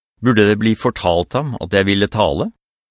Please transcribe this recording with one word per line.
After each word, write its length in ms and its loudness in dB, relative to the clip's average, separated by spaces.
Burde 240 4
det 120 2
bli 200 2
fortalt 560 -2
ham 240 -6
at 160 -4
jeg 120 2
ville 200 0
tale? 420 -2